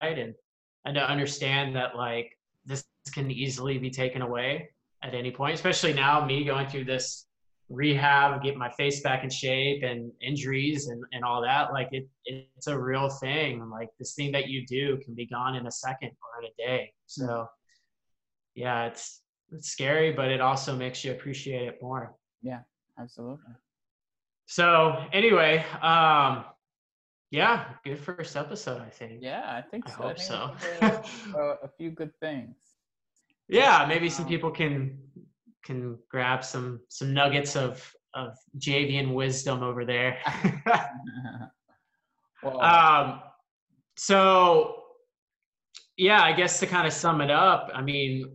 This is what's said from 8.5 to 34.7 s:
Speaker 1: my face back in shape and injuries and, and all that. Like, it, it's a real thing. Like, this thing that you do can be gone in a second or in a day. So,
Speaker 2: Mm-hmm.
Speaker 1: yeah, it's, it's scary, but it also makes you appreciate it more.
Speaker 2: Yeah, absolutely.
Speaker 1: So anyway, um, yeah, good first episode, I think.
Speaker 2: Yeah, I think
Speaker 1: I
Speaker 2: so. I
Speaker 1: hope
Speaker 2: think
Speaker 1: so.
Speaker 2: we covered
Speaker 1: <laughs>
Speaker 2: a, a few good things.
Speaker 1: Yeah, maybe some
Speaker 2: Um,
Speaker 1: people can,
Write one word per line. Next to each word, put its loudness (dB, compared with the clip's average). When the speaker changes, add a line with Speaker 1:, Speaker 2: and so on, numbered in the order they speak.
Speaker 1:
my -6
face -2
back 0
in -6
shape -2
and -6
injuries -2
and, -10
and -8
all -2
that. 0
Like, -4
it, -6
it's -14
a -2
real -2
thing. -4
Like, -10
this -14
thing -6
that -2
you -6
do -2
can -14
be -10
gone -4
in -6
a -10
second -8
or -16
in -12
a -8
day. -4
So, -10
Speaker 2:
Mm-hmm. -12
Speaker 1:
yeah, -2
it's, -14
it's -14
scary, 0
but -2
it 0
also 0
makes -6
you -4
appreciate -8
it -10
more. -10
Speaker 2:
Yeah, -10
absolutely. -14
Speaker 1:
So 6
anyway, 6
um, 6
yeah, 2
good -6
first -10
episode, -8
I -16
think. -16
Speaker 2:
Yeah, -8
I -8
think -12
Speaker 1:
I -16
Speaker 2:
so. -16
I -4
Speaker 1:
hope -8
Speaker 2:
think -10
Speaker 1:
so. -6
Speaker 2:
we -10
covered 0
Speaker 1:
<laughs> -4
Speaker 2:
a, -14
a -14
few -8
good -10
things. -8
Speaker 1:
Yeah, 8
maybe 2
some -6
Speaker 2:
Um, -6
Speaker 1:
people -2
can, -2